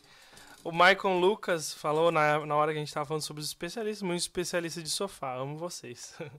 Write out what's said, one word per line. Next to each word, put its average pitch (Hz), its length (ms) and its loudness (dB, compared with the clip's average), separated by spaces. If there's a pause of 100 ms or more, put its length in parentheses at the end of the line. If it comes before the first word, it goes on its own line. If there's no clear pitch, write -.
(600)
O 170 120 -8
Maicon 185 480 6
Lucas 180 520 2
falou 160 380 2
na, 151 340 4
na 147 80 -2
hora 151 200 4
que 156 40 -4
a 151 40 -2
gente 147 120 -8
tava 151 120 -4
falando 151 160 -4
sobre 151 200 -8
os 151 60 -6
especialistas, 208 580 -6
muito 175 140 0
especialista 170 640 -4
de 156 60 -8
sofá, 151 480 -6
amo 143 200 -6
vocês. 156 560 -12 (260)